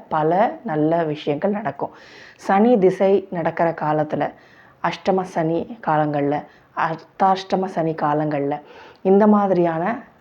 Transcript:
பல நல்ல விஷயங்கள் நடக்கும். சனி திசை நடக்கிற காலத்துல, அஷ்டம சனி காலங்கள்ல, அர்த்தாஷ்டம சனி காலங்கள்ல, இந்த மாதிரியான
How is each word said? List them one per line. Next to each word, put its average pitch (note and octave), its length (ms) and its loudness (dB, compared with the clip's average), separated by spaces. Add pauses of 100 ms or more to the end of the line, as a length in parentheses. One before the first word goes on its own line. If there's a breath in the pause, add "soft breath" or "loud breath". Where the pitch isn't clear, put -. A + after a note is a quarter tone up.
பல F3 560 0
நல்ல D#3+ 400 0
விஷயங்கள் D3+ 480 -4
நடக்கும். G#3 400 -6 (440 loud breath)
சனி A3 420 4
திசை F#3+ 540 2
நடக்கிற E3+ 400 -2
காலத்துல, D3+ 600 -2 (520 loud breath)
அஷ்டம F#3+ 380 -2
சனி E3 560 -4 (100)
காலங்கள்ல, D3 560 0 (340 soft breath)
அர்த்தாஷ்டம F#3+ 880 -2
சனி E3 280 -4
காலங்கள்ல, D3 680 -2 (400 loud breath)
இந்த G3 260 6
மாதிரியான F#3+ 760 2 (180)